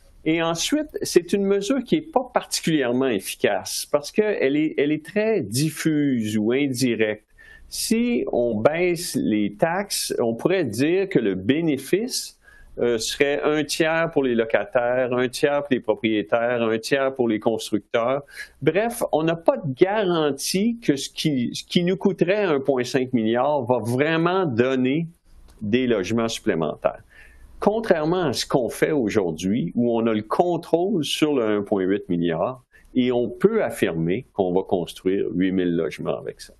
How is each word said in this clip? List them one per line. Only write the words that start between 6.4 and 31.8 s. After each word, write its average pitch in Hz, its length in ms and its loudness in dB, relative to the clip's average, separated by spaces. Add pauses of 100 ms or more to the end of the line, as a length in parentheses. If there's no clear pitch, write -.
indirecte. 120 800 0 (400)
Si 240 640 0
on 117 260 0
baisse 165 560 0
les 104 380 0
taxes, 165 680 -2
on 117 140 0
pourrait 175 320 0
dire 151 420 0
que 170 120 0
le 101 160 0
bénéfice, 156 1040 -2 (400)
euh, 120 180 2
serait 143 440 -2
un 151 220 0
tiers 160 480 -2
pour 143 120 0
les 123 120 0
locataires, 120 800 0
un 123 160 0
tiers 143 340 0
pour - 80 -6
les 123 80 2
propriétaires, 117 840 0
un 113 160 0
tiers 135 380 -2
pour 120 140 0
les 107 100 0
constructeurs. 117 840 -2 (380)
Bref, 190 420 0 (100)
on 156 100 2
n'a 165 120 0
pas 269 200 2
de 175 180 -6
garantie 185 1040 0
que 143 180 0
ce - 120 -8
qui, 135 440 -2
ce - 100 -8
qui 175 220 0
nous 185 100 2
coûterait 190 480 2
un 156 160 2
point 135 240 2
cinq 127 300 0
milliard 123 500 2
va 117 160 2
vraiment 165 640 0
donner 131 640 2 (540)
des 120 260 2
logements 110 400 0
supplémentaires. - 760 -2 (580)
Contrairement 185 680 2
à 131 80 0
ce - 120 -4
qu'on 120 240 0
fait 160 220 0
aujourd'hui, 104 840 0
où 117 240 2
on 113 80 2
a 113 80 2
le 110 80 0
contrôle 175 840 0
sur 151 300 0
le 123 100 2
un 104 200 0
point 101 200 0